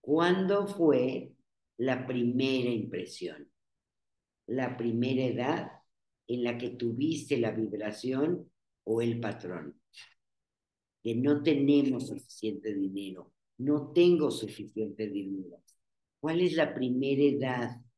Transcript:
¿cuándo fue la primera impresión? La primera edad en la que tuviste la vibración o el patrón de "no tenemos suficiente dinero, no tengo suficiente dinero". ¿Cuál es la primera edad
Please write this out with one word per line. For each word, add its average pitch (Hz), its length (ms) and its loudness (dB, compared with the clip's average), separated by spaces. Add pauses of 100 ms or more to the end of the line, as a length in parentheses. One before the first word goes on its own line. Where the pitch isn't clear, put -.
¿cuándo 185 640 2
fue 135 640 2 (440)
la 127 280 0
primera 127 640 2
impresión? 90 800 -6 (960)
La 123 280 -4
primera 120 480 0
edad 123 480 -2 (560)
en 120 160 -2
la 120 140 -2
que 120 140 -6
tuviste 131 680 -2
la 113 140 2
vibración 113 1000 -2 (320)
o 113 180 0
el 117 180 0
patrón 90 600 -8 (1200)
de 117 120 -2
"no 143 280 2
tenemos 139 640 4
suficiente 104 680 -6
dinero, 95 600 -6 (240)
no 139 340 0
tengo 175 400 6
suficiente 107 760 -6
dinero". 95 540 -8 (600)
¿Cuál 160 180 0
es 175 140 4
la 160 200 2
primera 131 500 2
edad 127 580 0 (160)